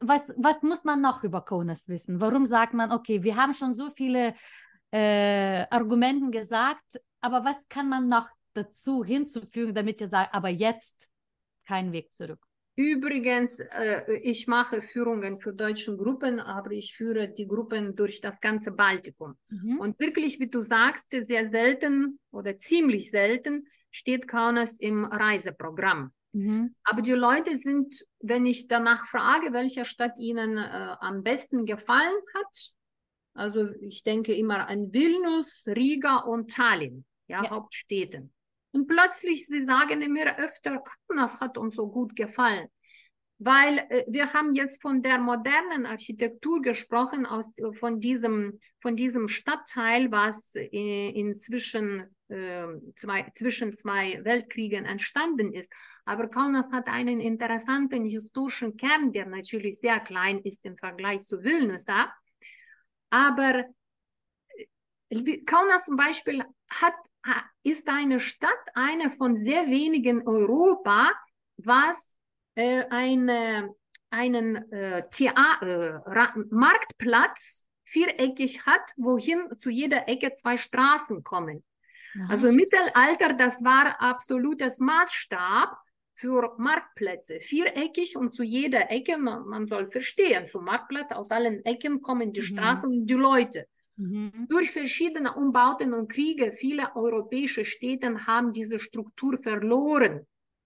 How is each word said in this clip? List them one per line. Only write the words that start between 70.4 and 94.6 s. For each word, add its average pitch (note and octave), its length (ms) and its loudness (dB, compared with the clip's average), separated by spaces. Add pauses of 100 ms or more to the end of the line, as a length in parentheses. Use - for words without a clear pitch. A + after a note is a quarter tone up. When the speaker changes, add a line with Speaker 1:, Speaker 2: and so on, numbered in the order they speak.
Speaker 2:
was, C#4+ 580 2 (400)
äh, B3+ 340 2
eine, A#3+ 840 2 (360)
einen, A3+ 640 0
äh, F#3+ 380 -4
Thea-, C4 520 4
äh, E3+ 440 -2
Ra-, A3+ 280 2 (160)
Marktplatz B3 1160 4 (180)
viereckig C4 840 0
hat, F4 300 2
wohin B3+ 600 0
zu - 140 -6
jeder C4+ 380 0
Ecke C4 260 -2
zwei A#3+ 220 -2
Straßen B3 680 2
kommen. D#3+ 420 -6 (540)
Speaker 1:
Aha. F#3 140 -6
Speaker 2:
Also B3+ 160 6
im A#3+ 80 10
Mittelalter, E4 800 6
das B3 280 2
war C4+ 380 6
absolutes B3+ 800 -2
Maßstab B3+ 960 0 (380)
für B3 420 0
Marktplätze. G#3 840 -4
Viereckig D#4+ 760 -2
und B3 160 -4
zu B3 100 -6
jeder B3+ 480 0
Ecke, D#4 280 -2
man, A3 280 -4
man G#3+ 200 -6
soll G3+ 200 -4
verstehen, B3+ 600 2
zum F3+ 160 -8
Marktplatz C#4 480 -4
aus G3+ 180 -8
allen A3+ 340 0
Ecken C4+ 360 -2
kommen A#3+ 320 -2
die G#3 80 -4
Speaker 1:
Mhm. G#3+ 60 -4
Speaker 2:
Straßen G#3 420 0
und A#3+ 180 0
die B3 80 2
Leute. B3+ 520 4 (300)
Speaker 1:
Mhm. G#3 520 -6
Speaker 2:
Durch E4 220 2